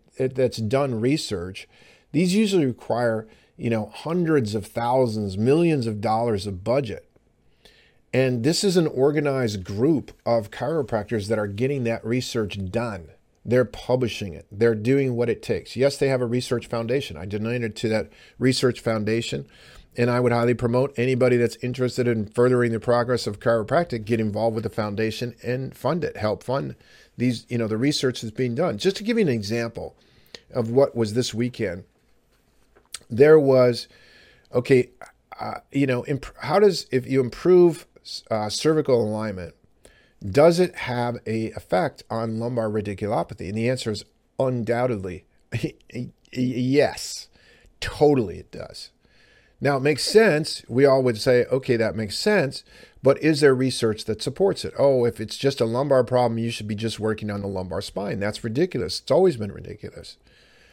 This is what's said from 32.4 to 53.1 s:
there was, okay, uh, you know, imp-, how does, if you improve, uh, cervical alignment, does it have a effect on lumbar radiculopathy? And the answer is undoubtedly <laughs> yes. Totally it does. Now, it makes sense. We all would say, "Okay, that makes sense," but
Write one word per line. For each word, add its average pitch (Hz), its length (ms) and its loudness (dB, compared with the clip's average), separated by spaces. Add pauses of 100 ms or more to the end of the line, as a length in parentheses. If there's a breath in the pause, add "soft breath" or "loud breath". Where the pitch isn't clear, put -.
there 147 300 8
was, 127 480 4 (640 soft breath)
okay, 127 360 2 (500)
uh, 110 200 -8 (120)
you 139 160 0
know, 123 180 -2
imp-, 139 360 -8
how 160 180 0
does, 202 320 4
if 127 160 -2
you 131 140 2
improve, 175 640 4 (440)
uh, 107 200 -2
cervical 147 520 2
alignment, 107 520 -6 (720 soft breath)
does 156 360 6
it 180 160 2
have 120 420 -4 (100)
a 110 240 -4
effect - 580 -4
on 113 300 -4
lumbar 117 300 -2
radiculopathy? 104 800 -4
And 107 80 -4
the 117 120 0
answer 123 220 -4
is 92 140 -8 (340)
undoubtedly 117 840 -2 (260)
<laughs> - 800 -10
yes. 127 960 0 (520 soft breath)
Totally 131 600 2
it - 120 -20
does. - 400 -16 (680 soft breath)
Now, 139 180 0
it 127 40 -2
makes 143 220 0
sense. 170 640 2
We 127 180 4
all 135 180 6
would 117 160 0
say, 123 260 4
"Okay, 131 320 0
that 107 180 0
makes 107 220 -6
sense," 202 460 0 (400 loud breath)
but 135 180 4